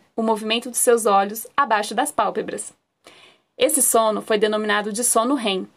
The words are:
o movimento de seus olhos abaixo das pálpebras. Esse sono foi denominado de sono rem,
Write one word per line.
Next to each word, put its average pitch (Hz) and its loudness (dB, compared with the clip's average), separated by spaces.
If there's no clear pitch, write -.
o 226 -2
movimento 220 -2
de 233 -10
seus 233 4
olhos 202 2
abaixo 220 0
das 277 -2
pálpebras. - -4
Esse 285 2
sono 220 2
foi 220 0
denominado 214 0
de 233 -4
sono 240 2
rem, 202 -4